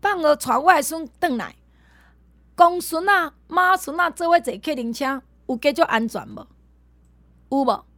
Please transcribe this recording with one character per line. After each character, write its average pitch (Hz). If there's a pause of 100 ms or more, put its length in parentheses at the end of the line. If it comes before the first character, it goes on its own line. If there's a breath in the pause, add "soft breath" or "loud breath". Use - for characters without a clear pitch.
放 392
学 302
带 247
我 302
诶 330
孙 320 (100)
转 320
来。 151 (960 soft breath)
公 349
孙 330
啊、 359 (160)
妈 359
孙 320
啊， 349
做 339
伙 339
坐 -
客 311
运 240
车， 269 (240)
有 254
加 285
足 320
安 226
全 -
无？ 104 (1040)
有 269
无？ 233 (140)